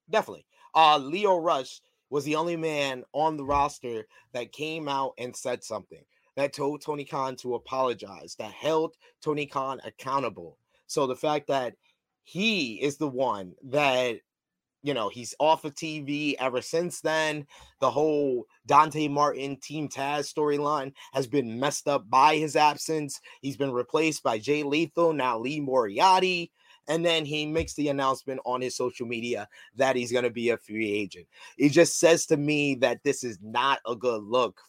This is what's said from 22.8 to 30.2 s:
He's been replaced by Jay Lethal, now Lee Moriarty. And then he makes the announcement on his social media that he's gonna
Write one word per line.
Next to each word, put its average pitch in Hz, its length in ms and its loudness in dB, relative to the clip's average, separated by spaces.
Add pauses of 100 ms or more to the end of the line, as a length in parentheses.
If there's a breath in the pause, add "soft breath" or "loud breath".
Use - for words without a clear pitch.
He's 135 160 -6
been 139 140 -2
replaced 151 500 -2
by 120 160 0
Jay 143 240 0
Lethal, 160 500 2
now 127 280 0
Lee 143 200 -4
Moriarty. 165 920 2 (360 soft breath)
And 165 160 0
then 165 220 2
he 151 220 -4
makes 160 260 -2
the 147 160 -2
announcement 135 560 -2
on 123 160 -2
his 123 140 -4
social 123 320 -4
media 117 420 -6 (260 loud breath)
that 131 200 2
he's 120 160 -2
gonna 123 180 2